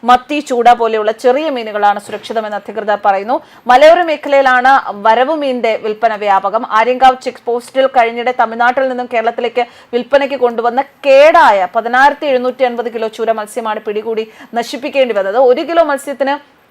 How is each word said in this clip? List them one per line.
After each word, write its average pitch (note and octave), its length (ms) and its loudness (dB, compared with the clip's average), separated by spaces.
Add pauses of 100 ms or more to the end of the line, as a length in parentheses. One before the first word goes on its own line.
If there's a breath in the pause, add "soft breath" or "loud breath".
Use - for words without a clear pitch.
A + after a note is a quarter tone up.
മത്തി, B3 360 0
ചൂട A#3+ 320 2
പോലെയുള്ള A3 400 0
ചെറിയ C4+ 380 0
മീനുകളാണ് G#3 500 -2
സുരക്ഷിതമെന്ന് G#3+ 560 -8
അധികൃതർ G#3 480 -6
പറയുന്നു. G#3 360 -2 (260 loud breath)
മലയോര D#4 360 6
മേഖലയിലാണ് C4+ 880 2
വരവ് A3+ 480 0
മീനിന്റെ B3 400 -2
വിൽപ്പന A3 360 -4
വ്യാപകം. G3+ 600 -2
ആര്യങ്കാവ് B3+ 500 2
ചെക്ക് B3 220 -10
പോസ്റ്റിൽ A#3+ 420 -2
കഴിഞ്ഞിടെ A#3+ 540 0
തമിഴ്നാട്ടിൽ A#3+ 480 0
നിന്നും B3 240 -6
കേരളത്തിലേക്ക് A3+ 540 -2 (260 loud breath)
വിൽപ്പനയ്ക്ക് C4+ 440 -2
കൊണ്ടുവന്ന A#3+ 460 -2 (240)
കേടായ C4+ 680 6
പതിനായിരത്തി C4 500 0
എഴുന്നൂറ്റി B3+ 380 -2
അൻപത് A#3 300 -4
കിലോ A3 140 -6
ചൂര A3 240 -4
മത്സ്യമാണ് G#3+ 480 -6
പിടികൂടി A3 500 -8 (240 loud breath)
നശിപ്പിക്കേണ്ടി B3+ 600 -4
വന്നത്. G3 240 -2
ഒരു C4 220 2
കിലോ E4 240 0
മത്സ്യത്തിന് C#4+ 880 -6